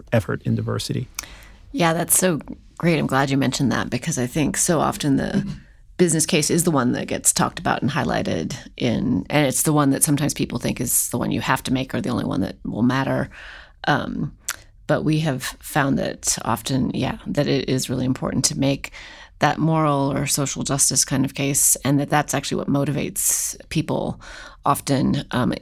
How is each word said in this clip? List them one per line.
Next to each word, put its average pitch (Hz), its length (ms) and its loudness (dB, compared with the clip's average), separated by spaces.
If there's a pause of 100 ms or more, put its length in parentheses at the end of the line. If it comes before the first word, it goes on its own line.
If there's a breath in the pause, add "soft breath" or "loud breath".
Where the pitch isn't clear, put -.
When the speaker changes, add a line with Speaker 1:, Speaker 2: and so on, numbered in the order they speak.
(140)
Speaker 1:
effort - 300 0
in 117 120 0
diversity. 113 520 -4 (640 loud breath)
Speaker 2:
Yeah, 165 220 2
that's 165 240 0
so 175 220 2 (380)
great. 165 220 4
I'm 147 80 2
glad 135 220 2
you 135 80 2
mentioned 127 340 2
that, 117 180 -2
because 131 300 -2
I 123 80 0
think - 300 0
so 160 220 2
often 139 360 0
the - 320 0 (500 loud breath)
business 165 280 4
case 151 260 2
is 156 140 2
the 175 60 4
one 127 200 4
that - 160 -2
gets - 240 0
talked - 280 0
about - 220 0
and - 80 2
highlighted 110 640 -2 (200)
in, 101 540 0
and 147 180 4
it's - 160 0
the 156 100 2
one 143 180 4
that - 120 0
sometimes 143 300 2
people 120 260 -4
think - 220 -2
is - 280 0
the - 80 -2
one 110 140 -2
you - 80 0
have 131 240 0
to - 100 -2
make 131 220 -2
or 117 60 -2
the - 80 -2
only 113 160 -2
one - 160 -2
that - 220 -4
will 104 200 -2
matter. 131 460 0 (580 loud breath)
Um, - 480 -2 (500 loud breath)
but 147 180 0
we 156 180 2
have 135 220 -2
found - 540 -2
that - 460 -2
often, 123 480 -2
yeah, - 340 -2
that 143 220 0
it 139 220 0
is 131 200 0
really 131 160 -2
important 131 400 0
to 147 140 -2
make 139 320 0 (480 loud breath)
that 147 180 2
moral 151 540 2
or 139 160 0
social 139 360 -2
justice 139 420 2
kind 139 200 2
of 139 80 -6
case, 139 420 2 (100)
and 139 140 4
that 143 100 -2
that's 147 240 2
actually - 240 -2
what - 100 -4
motivates - 880 0 (120)
people - 520 -2 (440 loud breath)
often, 131 640 2
um, 120 300 0